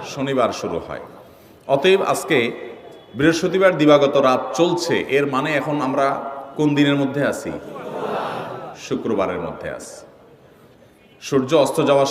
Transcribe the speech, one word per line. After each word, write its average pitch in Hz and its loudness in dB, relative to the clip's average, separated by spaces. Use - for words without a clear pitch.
শনিবার 135 0
শুরু 85 -6
হয়। 73 -12
অতএব 185 4
আজকে 139 0
বৃহস্পতিবার 175 4
দিবাগত 143 6
রাত 127 4
চলছে, 170 2
এর 139 2
মানে 139 -2
এখন 147 -2
আমরা 135 0
কোন 151 2
দিনের 143 4
মধ্যে 135 -2
আছি? 101 -4
শুক্রবারের 98 -2
মধ্যে 78 -10
আছি। - -14
সূর্য 131 0
অস্ত 143 4
যাওয়ার 139 4